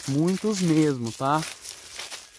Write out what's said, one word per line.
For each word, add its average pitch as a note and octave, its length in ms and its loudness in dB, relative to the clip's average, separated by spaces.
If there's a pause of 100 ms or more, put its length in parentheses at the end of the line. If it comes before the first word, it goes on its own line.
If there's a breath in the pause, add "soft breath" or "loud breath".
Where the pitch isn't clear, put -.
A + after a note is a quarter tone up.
muitos F#3 520 2
mesmo, D3+ 520 4
tá? C#3 280 2 (1000)